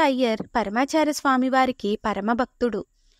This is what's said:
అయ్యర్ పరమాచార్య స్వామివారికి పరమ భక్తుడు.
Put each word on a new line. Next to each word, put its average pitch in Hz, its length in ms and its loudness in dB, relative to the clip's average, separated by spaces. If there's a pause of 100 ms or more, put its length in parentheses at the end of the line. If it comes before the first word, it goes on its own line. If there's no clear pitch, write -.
అయ్యర్ 254 400 0 (140)
పరమాచార్య 277 560 0
స్వామివారికి 254 920 0
పరమ 208 280 -2
భక్తుడు. 233 520 -2 (360)